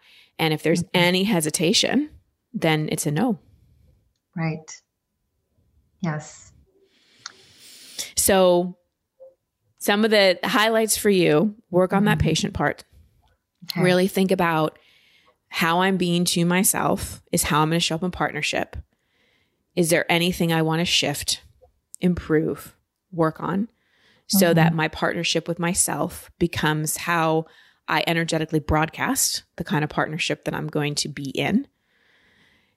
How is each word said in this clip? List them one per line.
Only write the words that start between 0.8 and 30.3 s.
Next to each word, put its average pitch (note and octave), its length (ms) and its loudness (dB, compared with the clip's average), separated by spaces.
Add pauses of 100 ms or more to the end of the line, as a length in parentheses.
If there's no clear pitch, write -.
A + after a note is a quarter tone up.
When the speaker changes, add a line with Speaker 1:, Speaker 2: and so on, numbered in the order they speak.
Speaker 2:
Mm-hmm. - 140 -4
Speaker 1:
any F3+ 280 2
hesitation, F#3 840 0 (420)
then D#3 380 0
it's - 160 -4
a D3+ 60 0
no. G3+ 260 0 (960)
Speaker 2:
Right. D#3+ 300 -6 (1400)
Yes. - 520 -8 (1600)
Speaker 1:
So F3+ 600 4 (1040)
some G#3 260 2
of A3+ 60 2
the G3 340 4
highlights A3 520 2
for G#3+ 140 2
you, F3 440 4 (160)
work F#3 220 2
on G3 120 2
that G#3 140 2
Speaker 2:
Mm-hmm. D3+ 80 0
Speaker 1:
patient D#3+ 280 -2
part. - 300 -4 (840)
Speaker 2:
Okay. F3 120 -2
Speaker 1:
Really F3+ 260 4
think F#3+ 220 0
about E3+ 480 0 (720)
how E3+ 340 0
I'm F#3+ 140 2
being F3 280 2
to E3+ 200 0
myself - 880 0
is - 140 0
how D3 180 2
I'm D#3 80 2
gonna E3+ 100 2
show D#3+ 160 -2
up E3 60 -6
in F3+ 80 -2
partnership. - 640 -4 (1000)
Is E3+ 140 0
there E3+ 200 0
anything E3+ 420 0
I D#3+ 100 2
wanna D#3+ 220 0
shift, - 580 -2 (580)
improve, D#3+ 760 -2 (380)
work D#3+ 280 -2
on F3+ 280 -4 (600)
so G3 180 4
Speaker 2:
Mm-hmm. E3+ 100 4
Speaker 1:
that D#3+ 180 4
my D#3+ 140 0
partnership E3 580 -2
with E3+ 120 -6
myself F3 800 -4
becomes D#3 600 0
how D#3+ 480 0 (420)
I D#3 180 0
energetically D#3+ 540 0
broadcast D#3 840 -2 (140)
the E3+ 80 -10
kind D3+ 200 0
of D3+ 60 -6
partnership - 540 -4